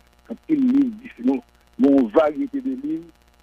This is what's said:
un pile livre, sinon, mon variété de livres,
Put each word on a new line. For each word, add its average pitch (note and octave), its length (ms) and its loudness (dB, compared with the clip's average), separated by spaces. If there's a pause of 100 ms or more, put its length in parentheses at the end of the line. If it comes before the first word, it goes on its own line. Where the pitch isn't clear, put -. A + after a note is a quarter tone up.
(300)
un A#3 40 -14 (120)
pile C#4+ 200 0
livre, B3 280 2 (220)
sinon, C4 260 -2 (360)
mon C#3 280 4
variété C#3+ 540 0
de C3 220 -6
livres, D#3+ 220 -8 (380)